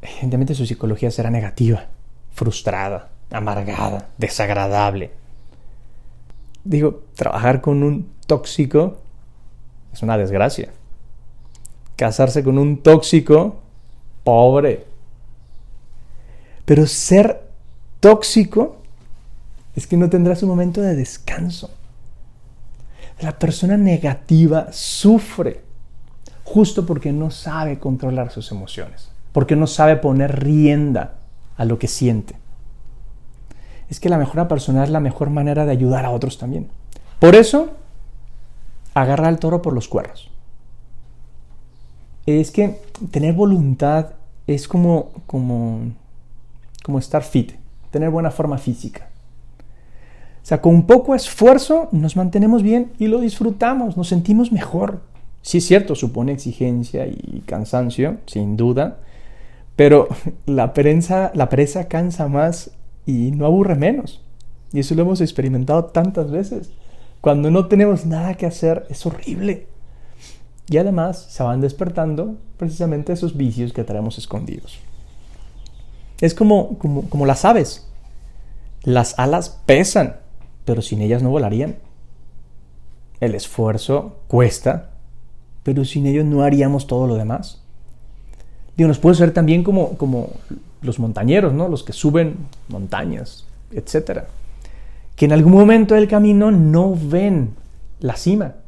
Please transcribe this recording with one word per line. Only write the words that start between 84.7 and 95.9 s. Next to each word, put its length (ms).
pero 200
sin 220
ello 180
no 200
haríamos 440
todo 200
lo 80
demás. 460
Digo, 100
nos 120
puede 160
ser 180
también 300
como, 340
como 320
los 180
montañeros, 540
¿no? 140
Los 160
que 100
suben 420
montañas, 760
etcétera. 560
Que 100
en 80
algún 200
momento 420